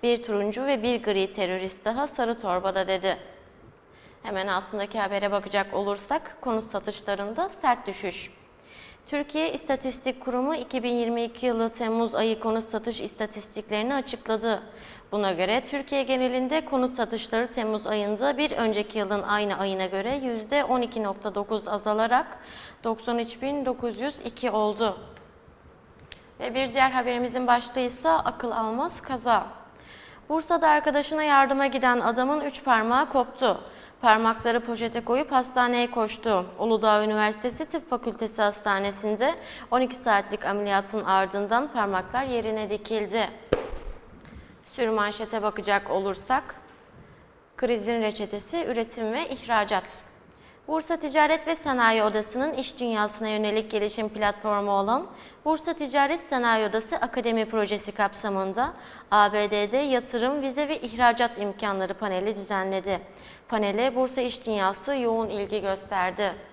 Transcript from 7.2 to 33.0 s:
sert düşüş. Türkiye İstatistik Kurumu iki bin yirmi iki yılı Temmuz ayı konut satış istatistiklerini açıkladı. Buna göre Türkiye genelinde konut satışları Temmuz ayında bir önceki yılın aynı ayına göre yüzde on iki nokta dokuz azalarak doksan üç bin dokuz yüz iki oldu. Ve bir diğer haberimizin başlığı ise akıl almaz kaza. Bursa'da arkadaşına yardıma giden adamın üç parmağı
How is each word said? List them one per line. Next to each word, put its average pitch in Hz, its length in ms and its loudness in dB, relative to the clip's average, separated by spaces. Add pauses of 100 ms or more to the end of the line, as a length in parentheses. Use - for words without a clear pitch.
sert 247 380 0
düşüş. - 440 -8 (760)
Türkiye 302 460 -2
İstatistik 262 680 -4
Kurumu 262 340 0
iki 247 280 -4
bin 240 100 0
yirmi 233 300 0
iki 233 220 -6
yılı 226 240 2
Temmuz 226 460 0
ayı 220 240 2
konut 226 240 -2
satış 226 380 -6
istatistiklerini 214 920 -4
açıkladı. 226 680 -2 (480)
Buna 202 200 2
göre 190 340 2
Türkiye 277 380 -2
genelinde 254 600 2
konut 254 300 0
satışları 226 520 0
Temmuz 214 400 -2
ayında 214 500 0
bir 302 140 2
önceki 214 480 0
yılın 202 240 0
aynı 202 360 0
ayına 190 260 0
göre 196 300 -2
yüzde 254 480 0
on 247 180 2
iki 240 220 -2
nokta 196 320 -4
dokuz 208 320 -4
azalarak 214 720 2 (460)
doksan 233 340 -2
üç 233 240 -4
bin 277 240 -2
dokuz 240 340 -2
yüz 277 160 -4 (100)
iki 233 260 -2
oldu. 208 460 2 (1400)
Ve 240 160 -4
bir 262 180 0
diğer 262 180 6
haberimizin 247 560 0
başlığı 240 340 2
ise 247 280 0
akıl 254 420 2
almaz 233 500 -2
kaza. 233 460 2 (840)
Bursa'da 320 400 4
arkadaşına 302 540 2
yardıma 277 440 6
giden 247 320 4
adamın 254 420 2
üç 277 220 -6
parmağı 240 460 4